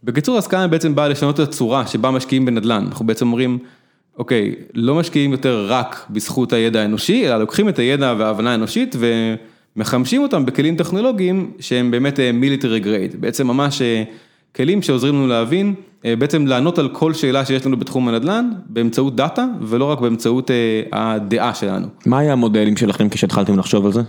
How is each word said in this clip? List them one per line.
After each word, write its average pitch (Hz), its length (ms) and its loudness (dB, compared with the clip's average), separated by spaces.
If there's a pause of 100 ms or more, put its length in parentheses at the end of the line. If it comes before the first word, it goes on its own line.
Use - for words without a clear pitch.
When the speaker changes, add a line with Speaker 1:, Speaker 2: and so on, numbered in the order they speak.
Speaker 1:
בקיצור, 143 340 0
אז 190 100 0
כאן 185 220 2
בעצם 160 260 2
באה 147 120 2
לשנות 143 320 0
את 147 100 2
הצורה 123 380 0
שבה 127 240 0
משקיעים 131 340 0
בנדל"ן. 113 420 0
אנחנו 98 180 -6
בעצם 113 220 0
אומרים, 123 300 0 (600)
"אוקיי, 117 340 0 (220)
לא 117 220 0
משקיעים 151 360 0
יותר 127 380 0
רק - 400 -4
בזכות 117 440 -2
הידע 113 280 2
האנושי, 123 460 0
אלא 120 100 2
לוקחים 202 320 2
את 156 100 -2
הידע 131 380 2
וההבנה 110 340 0
האנושית 120 440 -2 (800)
ומחמשים 127 460 0
אותם 226 240 0
בכלים 147 300 0
טכנולוגיים 190 840 0
שהם 123 320 0
באמת, 139 280 0
אה, 123 120 2 (100)
military 131 440 0
grade." 101 340 -2
בעצם 123 280 -2
ממש, 139 340 0
אה, 113 220 0 (520)
כלים 180 260 0
שעוזרים 135 320 0
לנו 139 140 2
להבין, 135 460 0 (320)
אה, 117 100 0
בעצם 143 320 2
לענות 131 320 2
על 139 100 2
כל 160 240 0
שאלה 135 320 0
שיש 131 200 -2
לנו 135 120 2
בתחום 127 300 -2
הנדל"ן, 175 420 0 (200)
באמצעות 117 460 0
דאטה, 156 300 0 (160)
ולא 117 240 0
רק 147 140 -2
באמצעות, 120 520 0
אה, 123 40 4 (360)
הדעה 110 640 -2
שלנו. 95 320 -4 (180)
Speaker 2:
מה 127 140 2
היה 147 140 4
המודלים 107 440 2
שלכם 104 320 2
כשהתחלתם 98 500 2
לחשוב 98 260 2
על 101 60 4
זה? 117 180 0